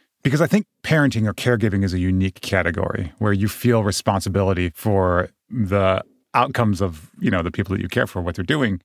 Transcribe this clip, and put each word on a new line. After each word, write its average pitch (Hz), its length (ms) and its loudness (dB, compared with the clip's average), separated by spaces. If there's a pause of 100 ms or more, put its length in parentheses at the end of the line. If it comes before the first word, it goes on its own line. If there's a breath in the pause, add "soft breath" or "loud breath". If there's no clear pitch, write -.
(220)
Because 143 200 2
I 160 60 4
think 202 180 0 (180)
parenting 131 460 2
or 98 40 -4
caregiving 104 520 0
is 90 80 -2
a 92 60 -2
unique 92 420 0
category 90 760 -2
where 107 120 0
you 101 160 0
feel 117 380 0
responsibility 95 920 0
for 92 540 0 (200)
the 98 540 0 (300)
outcomes 120 480 0
of, 82 300 -4 (100)
you - 100 0
know, 92 120 0
the 87 80 -2
people 95 240 -4
that 101 60 -4
you 95 60 -6
care 123 200 0
for, - 140 -6
what 85 140 -6
they're 98 80 -6
doing. 113 420 -2